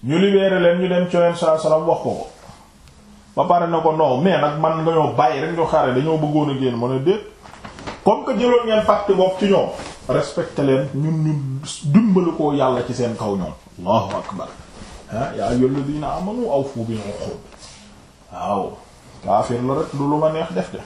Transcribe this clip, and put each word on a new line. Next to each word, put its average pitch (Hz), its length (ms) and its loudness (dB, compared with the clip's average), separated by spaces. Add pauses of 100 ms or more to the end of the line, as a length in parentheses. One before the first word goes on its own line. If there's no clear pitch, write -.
Ñu 143 160 0
libéré 190 400 4
leen, 175 200 4
ñu 180 80 0
dem 180 220 0
ci 180 80 -2
Yonent 170 180 4
sallallahu 160 240 2
alayhi 160 80 -2
wasallam 160 220 2
wax 135 120 2
ko 123 80 -4
ko. - 180 -6 (1080)
Ba 139 100 0
pare 175 220 2
na 165 140 0
ko 160 100 4
non, 147 300 2
mais 170 180 4
nag 147 200 0
man 160 240 0
nga 165 80 2
ñoo 147 220 2
bàyyi 139 280 2
rek 165 160 -4
ñu 165 80 0
xare, 143 280 2
dañoo 156 240 0
bëggoon 151 340 0
a 135 80 -4
génn, 127 180 0
mu 120 100 -2
ne 131 120 -2
déet. 185 220 2 (840)
Comme - 200 4
que 269 140 -4
jëloon 240 280 4
ngeen 214 180 2
pacte 214 280 2
bopp 185 240 2
ci 208 120 0
ñoom, 180 180 4 (400)
respecté - 560 -2
leen, 135 320 2
ñun 156 280 -2
ñu 156 100 0 (500)
dimbali 180 540 4
ko 147 160 0
Yàlla 127 340 0
ci 127 60 -6
seen 117 240 -2
kaw 104 180 -4
ñoom. 85 180 -6 (260)
Allahu 101 360 0
akbar. - 320 -10 (640)
Ah, 120 240 -6
yaa - 120 -4
ayyuhal 127 260 2
ladina 143 400 -6
amanu 214 340 -6
awfu 135 380 -4
bil 113 120 -6
uqud. - 520 -12 (840)
Waaw, 95 380 -4 (520)
kaafir 117 380 0
la 131 140 -2
rek, 156 180 -4
du 143 160 -4
lu 151 80 2
ma 156 140 2
neex 160 220 -6
def 180 180 -4
de. - 140 -12